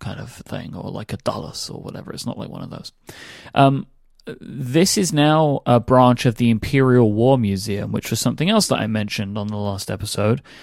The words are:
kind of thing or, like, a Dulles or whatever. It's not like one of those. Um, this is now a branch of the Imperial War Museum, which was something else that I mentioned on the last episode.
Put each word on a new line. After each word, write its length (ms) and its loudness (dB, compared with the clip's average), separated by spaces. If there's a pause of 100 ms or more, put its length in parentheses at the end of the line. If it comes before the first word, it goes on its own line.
kind 200 -10
of 120 -14
thing 440 -14
or, 140 -10
like, 240 -10
a 20 -4
Dulles 540 -8
or 100 -14
whatever. 320 -14
It's 140 -14
not 100 -8
like 140 -12
one 120 -14
of 60 -14
those. 240 -16 (600)
Um, 320 4 (560)
this 560 0
is 120 0
now 540 2
a 160 4
branch 460 4
of 80 2
the 160 2
Imperial 640 4
War 240 4
Museum, 540 -2
which 180 -6
was 100 -2
something 300 0
else 180 2
that 100 0
I 80 -2
mentioned 520 -4
on 80 -6
the 100 -6
last 340 -6
episode. 520 -2 (200)